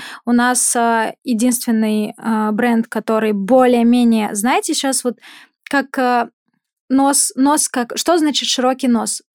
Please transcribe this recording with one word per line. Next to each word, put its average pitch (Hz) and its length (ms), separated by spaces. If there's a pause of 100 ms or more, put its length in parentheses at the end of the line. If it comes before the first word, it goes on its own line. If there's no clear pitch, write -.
(260)
У 240 60
нас, 247 440
а, 226 360 (120)
единственный, 220 920
а, 214 340
бренд, 226 360
который 220 440
более-менее... 233 1000
Знаете, 285 400
щас 269 300
вот 240 100 (560)
как, 277 280
э, 247 300 (640)
нос... 277 460
нос 285 320
как... 240 280
Что 339 220
значит 294 300
широкий 262 400
нос? 220 340 (120)